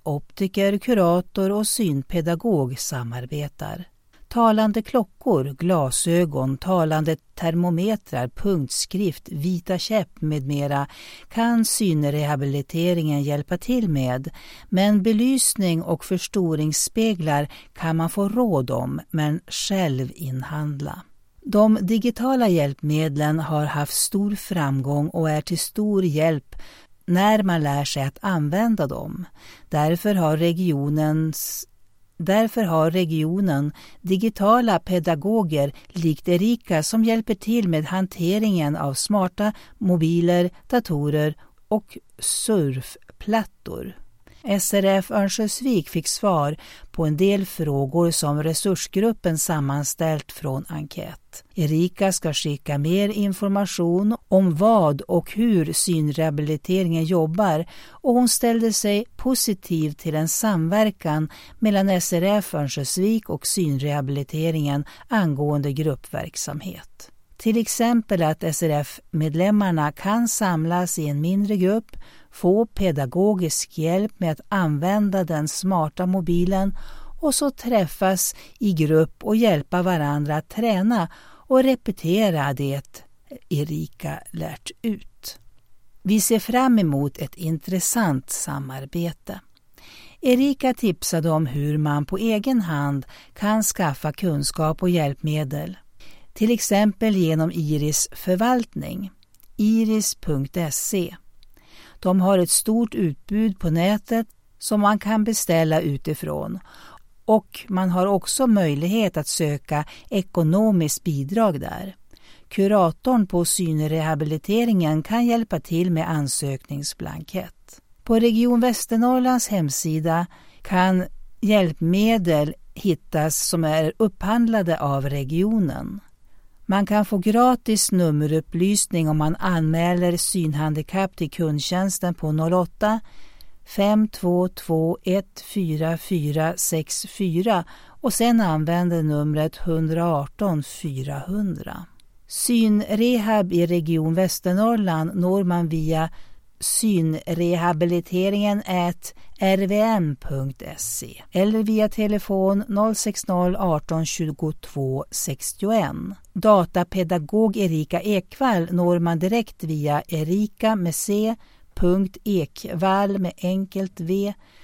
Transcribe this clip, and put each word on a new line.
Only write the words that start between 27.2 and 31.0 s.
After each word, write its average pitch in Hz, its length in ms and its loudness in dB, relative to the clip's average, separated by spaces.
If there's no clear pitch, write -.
man 175 200 2
lär 143 220 0
sig 139 180 -4
att 139 180 -6
använda 185 640 0
dem. - 380 -8
Därför 170 460 2
har 160 220 2
regionens, 156 1300 0